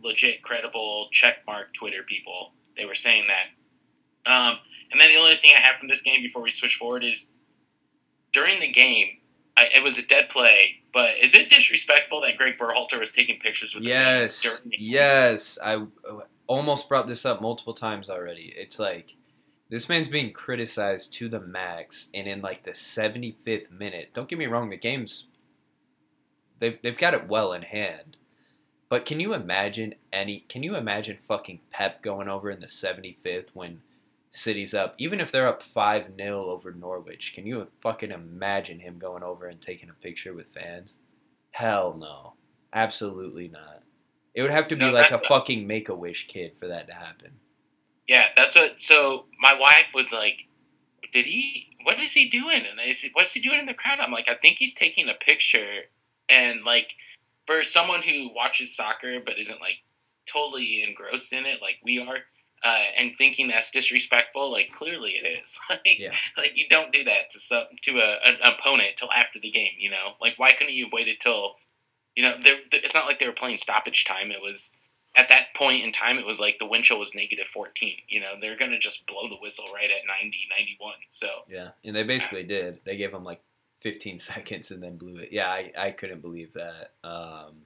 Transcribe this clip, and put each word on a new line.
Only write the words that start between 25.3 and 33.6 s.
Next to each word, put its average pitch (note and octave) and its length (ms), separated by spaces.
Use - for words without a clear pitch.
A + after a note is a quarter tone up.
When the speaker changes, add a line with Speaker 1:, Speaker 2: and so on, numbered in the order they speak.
Speaker 2:
they've, A#2 220
they've A#2+ 160
got E3+ 160
it G2 120
well G2+ 260
in F2 100
hand. F2+ 540
But B2 160
can D3+ 140
you G3+ 160
imagine G#2 600
any, G2 360
can B2+ 140
you F#3 140
imagine G#2+ 500
fucking F#2+ 340
Pep G2 300
going G2 260
over G2 220
in F#2 100
the F2+ 80
seventy-fifth F2+ 840
when E2+ 260